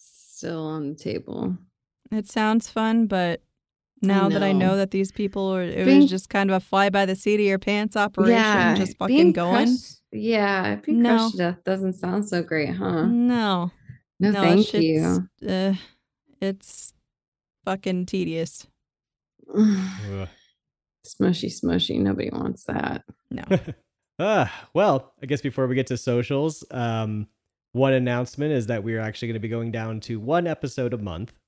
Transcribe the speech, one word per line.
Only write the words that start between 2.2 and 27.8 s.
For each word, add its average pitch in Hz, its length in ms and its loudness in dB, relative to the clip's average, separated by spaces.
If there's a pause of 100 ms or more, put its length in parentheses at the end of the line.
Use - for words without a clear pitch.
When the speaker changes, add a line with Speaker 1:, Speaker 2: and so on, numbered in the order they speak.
Speaker 2:
sounds 220 400 0
fun, 226 380 2
but 180 340 0 (600)
Speaker 1:
I 190 60 0
Speaker 2:
now 196 220 4
that 196 140 2
I 196 100 2
Speaker 1:
know. 185 160 4
Speaker 2:
know 190 80 4
that 196 140 0
these 196 200 -2
people 196 420 -4
are, 185 100 -2
it 185 220 -2
Speaker 1:
Being 277 180 8
Speaker 2:
was 269 60 6
just 185 200 -6
kind 196 200 0
of 190 60 2
a 185 60 2
fly 196 280 2
by 196 160 2
the 190 100 -2
seat 208 200 0
of 208 100 2
your 196 140 2
pants 208 380 -2
operation, 202 380 2
Speaker 1:
Yeah, 214 400 4
Speaker 2:
just 196 220 -2
fucking 190 180 0
Speaker 1:
being 302 180 8
Speaker 2:
going. 180 340 2
Speaker 1:
crushed, - 340 -2 (100)
yeah, 208 680 0
being 233 240 2
Speaker 2:
No. 233 160 6
Speaker 1:
crushed 226 160 0
to 190 40 -6
death 175 280 -2
doesn't 190 280 -2
sound 185 360 -4
so 175 120 0
great, 160 340 -2
huh? 180 320 -2
Speaker 2:
No. 233 640 2 (500)
Speaker 1:
No, 208 100 4
Speaker 2:
No, 202 100 0
Speaker 1:
thank 185 260 6
Speaker 2:
shit's, 185 160 0
Speaker 1:
you. 170 440 2 (220)
Speaker 2:
uh, 190 240 0 (680)
it's - 540 -8 (720)
fucking 190 400 -4
tedious. 170 600 -4 (440)
Speaker 1:
<sighs> - 480 -10
Speaker 3:
Ugh. 190 680 0 (800)
Speaker 1:
Smushy, 185 440 -2
smushy. - 500 -2
Nobody 98 300 -2
wants - 360 -6
that. - 380 -6 (280)
Speaker 2:
No. - 180 -10
Speaker 3:
<laughs> 190 40 2 (680)
Ah, 190 520 -2
well, 160 400 2 (100)
I 139 40 -12
guess 143 140 -2
before 131 240 -2
we 127 100 -2
get 131 120 0
to 127 80 -4
socials, 135 760 -2
um, 113 560 -4 (440)
one 135 220 2